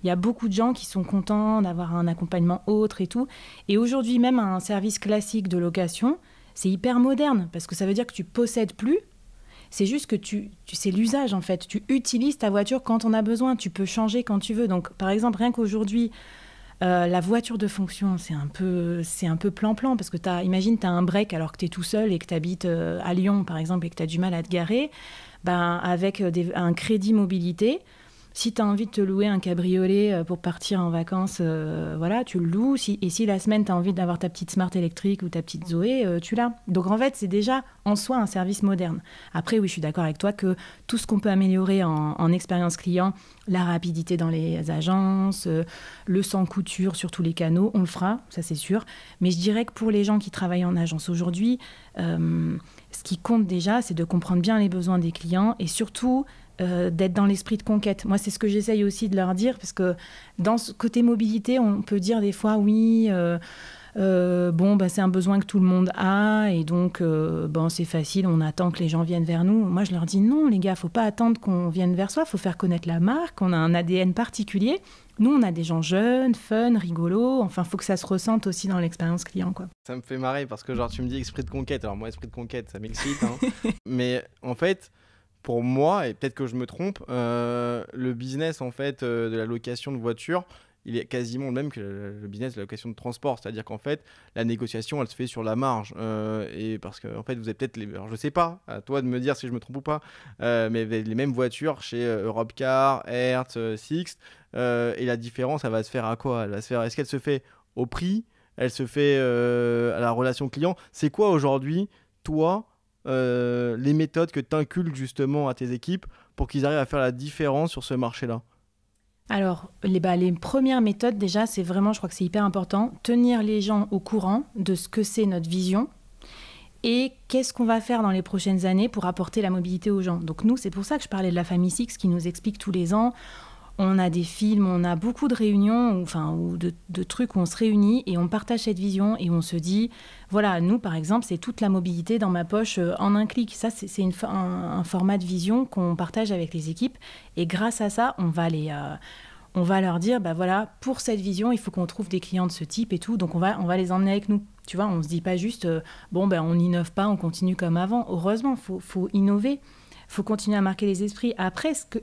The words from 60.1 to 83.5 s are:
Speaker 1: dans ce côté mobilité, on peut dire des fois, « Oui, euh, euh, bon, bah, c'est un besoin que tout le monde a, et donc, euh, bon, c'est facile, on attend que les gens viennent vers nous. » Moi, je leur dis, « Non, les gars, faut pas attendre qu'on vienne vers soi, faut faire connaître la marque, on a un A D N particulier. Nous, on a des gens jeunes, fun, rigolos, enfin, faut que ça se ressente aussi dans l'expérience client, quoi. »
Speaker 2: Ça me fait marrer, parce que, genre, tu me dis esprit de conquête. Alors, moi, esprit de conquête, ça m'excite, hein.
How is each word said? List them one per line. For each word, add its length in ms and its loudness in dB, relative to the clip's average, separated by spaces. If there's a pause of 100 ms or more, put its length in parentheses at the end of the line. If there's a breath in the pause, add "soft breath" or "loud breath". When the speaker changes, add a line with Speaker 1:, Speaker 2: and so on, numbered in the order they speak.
Speaker 1:
dans 200 4
ce 140 -6
côté 300 0
mobilité, 560 2
on 240 2
peut 180 0
dire 200 2
des 120 2
fois, « 260 0
Oui, 520 6
euh, 280 2 (580 loud breath)
euh, 560 4
bon, 240 4
bah, 120 4
c'est 120 0
un 80 4
besoin 320 2
que 60 -2
tout 120 0
le 80 6
monde 280 4
a, 540 4
et 160 2
donc, 360 0
euh, 480 2
bon, 200 2
c'est 160 -2
facile, 420 0
on 140 4
attend 300 0
que 100 -6
les 80 2
gens 140 2
viennent 220 0
vers 200 2
nous. » 220 4
Moi, 180 2
je 80 -2
leur 140 0
dis, « 140 2
Non, 280 6
les 100 4
gars, 180 2
faut 120 -6
pas 160 0
attendre 360 2
qu'on 280 0
vienne 260 2
vers 160 0
soi, 140 0
faut 140 -4
faire 180 -2
connaître 320 0
la 120 0
marque, 420 0
on 100 2
a 40 2
un 180 4
A 80 2
D 120 0
N 200 2
particulier. 680 0 (380 loud breath)
Nous, 120 6
on 120 6
a 80 4
des 140 -2
gens 160 0
jeunes, 540 2
fun, 440 2
rigolos, 640 2
enfin, 240 0
faut 140 -6
que 80 -6
ça 100 2
se 80 -6
ressente 420 0
aussi 220 -2
dans 100 2
l'expérience 460 0
client, 300 -4
quoi. » 120 -10 (200)
Speaker 2:
Ça 100 -8
me 60 -10
fait 160 -6
marrer, 260 0
parce 180 -10
que, 120 -6
genre, 160 -2
tu 100 -8
me 80 -4
dis 80 -4
esprit 260 -6
de 60 -6
conquête. 360 -6
Alors, 120 -6
moi, 120 -10
esprit 180 -14
de 80 -16
conquête, 340 -10
ça 100 -14
m'excite, 440 -6
hein. 540 -2